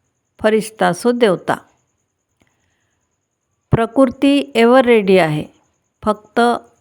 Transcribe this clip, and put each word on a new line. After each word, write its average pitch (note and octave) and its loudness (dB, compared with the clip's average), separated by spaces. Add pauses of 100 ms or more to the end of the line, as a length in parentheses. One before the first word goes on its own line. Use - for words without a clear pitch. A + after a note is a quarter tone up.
(400)
फरिश्ता G3 -2
सो A#3+ -4
देवता. G#3 -2 (2250)
प्रकृती C4+ -2
ever A#3+ 4
ready G#3 2
आहे, D#3 -2 (600)
फक्त G#3+ -6 (400)